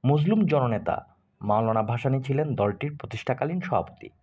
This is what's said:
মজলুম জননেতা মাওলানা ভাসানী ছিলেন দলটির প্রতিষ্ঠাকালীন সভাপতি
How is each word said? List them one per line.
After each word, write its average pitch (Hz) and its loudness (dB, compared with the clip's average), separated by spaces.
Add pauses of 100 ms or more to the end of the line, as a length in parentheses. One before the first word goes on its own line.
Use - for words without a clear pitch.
মজলুম 151 4 (100)
জননেতা 123 2 (460)
মাওলানা 110 2
ভাসানী 131 0
ছিলেন 143 0 (120)
দলটির 101 0
প্রতিষ্ঠাকালীন 143 -4
সভাপতি - -4 (160)